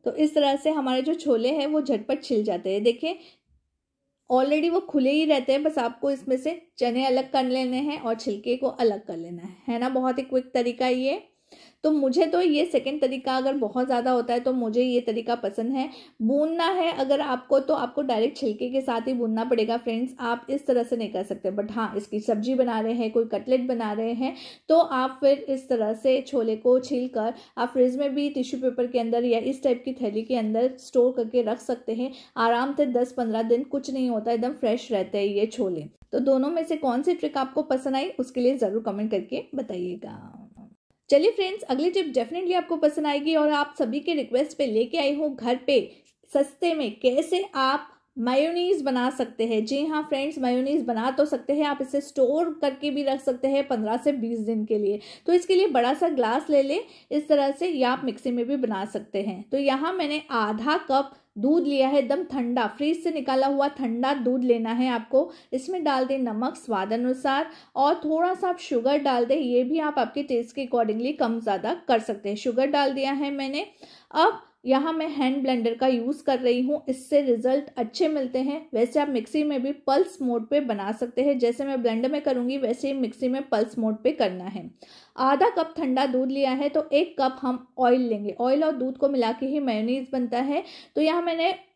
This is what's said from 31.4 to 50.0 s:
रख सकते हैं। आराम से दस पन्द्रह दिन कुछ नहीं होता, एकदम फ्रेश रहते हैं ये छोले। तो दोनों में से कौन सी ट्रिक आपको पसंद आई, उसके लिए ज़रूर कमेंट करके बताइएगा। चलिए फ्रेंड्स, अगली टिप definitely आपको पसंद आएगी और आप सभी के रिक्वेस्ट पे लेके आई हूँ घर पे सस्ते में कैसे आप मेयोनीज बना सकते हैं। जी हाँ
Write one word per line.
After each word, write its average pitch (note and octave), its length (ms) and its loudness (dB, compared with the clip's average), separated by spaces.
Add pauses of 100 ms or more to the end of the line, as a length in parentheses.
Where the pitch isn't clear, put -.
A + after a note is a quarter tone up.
रख A3+ 200 -2
सकते - 320 -6
हैं। B3 180 -4 (260)
आराम A#3+ 380 2
से D4 120 4
दस B3 240 0
पन्द्रह A3+ 320 -2
दिन A#3+ 220 2
कुछ C4+ 260 -6
नहीं B3+ 180 -2
होता, A3+ 220 -2
एकदम A#3+ 220 0
फ्रेश A#3+ 380 -2
रहते G3 260 -2
हैं G3+ 100 0
ये G3+ 200 2
छोले। F3+ 380 -4 (260)
तो - 100 0
दोनों C4+ 280 4
में E4 140 -2
से E4 140 -2
कौन C4 240 0
सी F4 120 2
ट्रिक D4 240 -4
आपको C4+ 260 -2
पसंद C4 320 -2
आई, D4 140 -2
उसके B3+ 320 -4
लिए B3+ 160 4
ज़रूर A3 260 0
कमेंट G#3+ 280 -4
करके A3 320 -4 (120)
बताइएगा। F3+ 840 -8 (720)
चलिए D#4 220 6
फ्रेंड्स, G4 320 -2
अगली C#4+ 280 0
टिप F4 220 -2
definitely E4+ 420 -2
आपको E4+ 220 0
पसंद D4+ 300 2
आएगी D4 280 0
और D4+ 160 4
आप D4 280 0
सभी C4+ 200 -2
के E4+ 140 -2
रिक्वेस्ट C4 440 0
पे C#4+ 80 2
लेके A3+ 320 0
आई C#4+ 180 2
हूँ D4 200 -2
घर A#3+ 320 -2
पे C#4+ 80 4 (560)
सस्ते D4 420 0
में C4+ 260 -2
कैसे D4+ 440 2 (120)
आप C4+ 320 0 (300)
मेयोनीज D#4+ 640 0
बना B3+ 280 0
सकते A#3+ 380 -2
हैं। A3 180 0
जी C#4 200 -2
हाँ D#4 180 -2